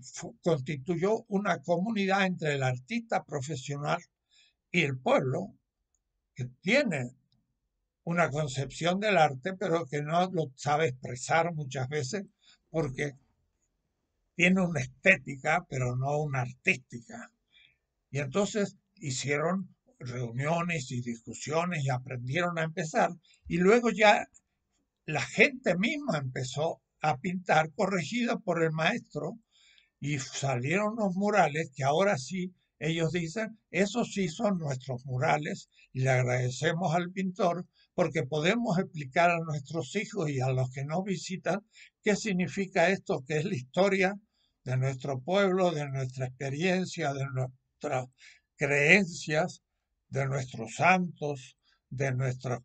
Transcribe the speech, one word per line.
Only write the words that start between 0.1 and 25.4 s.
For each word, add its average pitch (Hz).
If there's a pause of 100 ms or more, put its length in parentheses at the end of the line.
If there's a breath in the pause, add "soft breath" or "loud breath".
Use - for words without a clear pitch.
fu-, -
constituyó 170
una 196
comunidad 190
entre 160
el 135
artista 185
profesional 147 (720 soft breath)
y 175
el 135
pueblo, 180 (760)
que 123 (160)
tiene 185 (960)
una 170
concepción 147
del 208
arte, 151
pero 165
que 147
no 170
lo 156
sabe 151
expresar 160
muchas 135
veces 151 (420 soft breath)
porque 147 (1200)
tiene 185
una 170
estética, 151
pero 127
no 143
una 139
artística. - (760 soft breath)
Y 139
entonces 196 (160)
hicieron 151 (220)
reuniones 131
y 123
discusiones 143
y 135
aprendieron 131
a 160
empezar. 170 (380 soft breath)
Y 170
luego 226
ya 208 (800)
la 151
gente 233